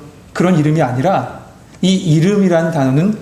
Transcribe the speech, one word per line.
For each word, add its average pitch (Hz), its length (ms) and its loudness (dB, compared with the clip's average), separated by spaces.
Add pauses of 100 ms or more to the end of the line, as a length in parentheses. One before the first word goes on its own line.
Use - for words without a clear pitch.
(340)
그런 175 260 2
이름이 151 220 0
아니라 131 640 -2 (360)
이 185 140 2
이름이란 175 760 2
단어는 156 500 0